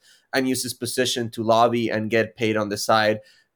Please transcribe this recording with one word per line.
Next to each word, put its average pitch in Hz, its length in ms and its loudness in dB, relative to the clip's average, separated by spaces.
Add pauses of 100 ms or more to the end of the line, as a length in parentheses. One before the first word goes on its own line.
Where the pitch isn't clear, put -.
(340)
and 131 160 0
use 127 140 -2
his 120 100 -8
position 120 580 -4
to 117 120 -10
lobby 113 460 4
and 110 200 -4
get 110 260 0
paid 110 220 0
on 104 120 -2
the 104 80 -4
side 107 440 2 (340)